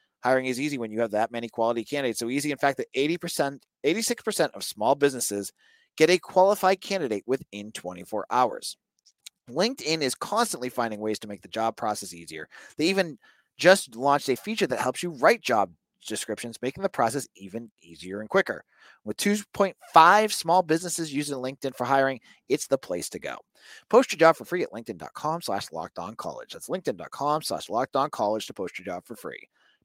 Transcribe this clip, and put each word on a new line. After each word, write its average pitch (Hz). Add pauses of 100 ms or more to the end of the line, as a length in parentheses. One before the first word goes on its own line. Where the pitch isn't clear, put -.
(260)
Hiring 127
is 127
easy 143
when 113
you 107
have 113
that 110
many 117
quality 117
candidates. 135
So 117
easy, 139
in 139
fact, 139
that 120
eighty 151
percent, 143 (180)
eighty-six 220
percent 175
of 98
small 113
businesses 127 (460)
get 156
a 180
qualified 190
candidate 131
within 107
twenty-four 90
hours. - (720)
LinkedIn 160
is 131
constantly 202
finding 110
ways 107
to -
make 101
the 95
job 113
process 104
easier. 78 (300)
They 151
even 175 (400)
just 160
launched 139
a 123
feature 214
that 123
helps 127
you 175
write 151
job 101 (340)
descriptions, 110
making 135
the 190
process 123
even 101 (120)
easier 87
and 107
quicker. 170 (400)
With 214
two 208 (160)
point 196 (180)
five 202
small 175
businesses 165
using 143
LinkedIn 131
for -
hiring, 135 (260)
it's 147
the 135
place 175
to 90
go. - (500)
Post 247
your 165
job 160
for 113
free 180
at -
linkedin 104
dot -
com 160
slash 98
locked 82
on 92
college. 62
That's -
linkedin 160
dot 80
com 147
slash -
locked 120
on 139
college 107
to -
post -
your 92
job 92
for 113
free. - (360)